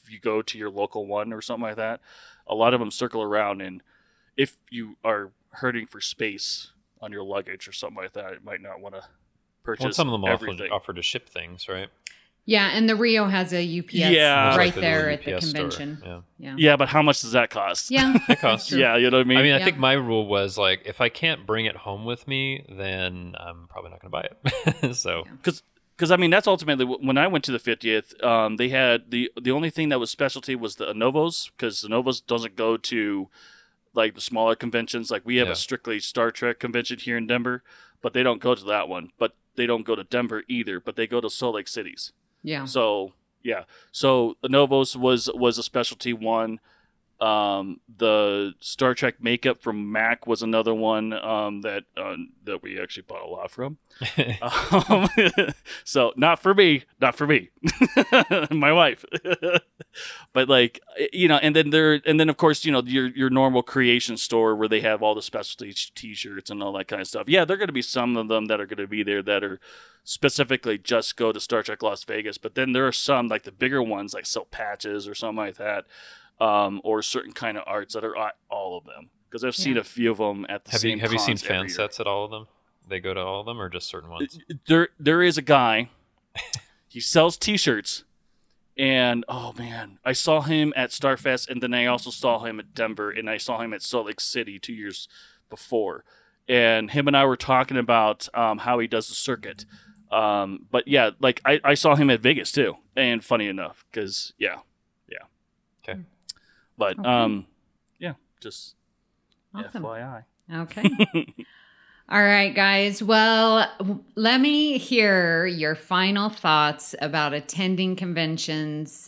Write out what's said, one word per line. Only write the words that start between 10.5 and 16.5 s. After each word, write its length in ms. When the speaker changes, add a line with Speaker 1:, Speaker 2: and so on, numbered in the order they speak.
Speaker 2:
offer 220
to 80
ship 280
things, 380
right? 220
Speaker 3:
Yeah, 240
and 200
the 60
Rio 320
has 260
a 80
U 220
P 180
S 100
Speaker 1:
Yeah. 340
Speaker 2:
There's, 120
Speaker 3:
right 100
Speaker 2:
like, 80
the 60
Speaker 3:
there 160
Speaker 2:
little 160
Speaker 3:
at 120
the 60
Speaker 2:
U 60
P 60
S 60
store. 200
Speaker 3:
convention. 340
Speaker 2:
Yeah. 180
Speaker 3:
Yeah. 180